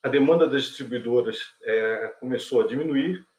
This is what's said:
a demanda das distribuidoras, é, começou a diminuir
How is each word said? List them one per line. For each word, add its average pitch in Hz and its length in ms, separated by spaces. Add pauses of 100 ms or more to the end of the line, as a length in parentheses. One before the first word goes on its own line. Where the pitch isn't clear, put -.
a 135 60
demanda 147 380
das 135 200
distribuidoras, 117 720 (240)
é, 110 560
começou 123 400
a - 80
diminuir 151 580 (120)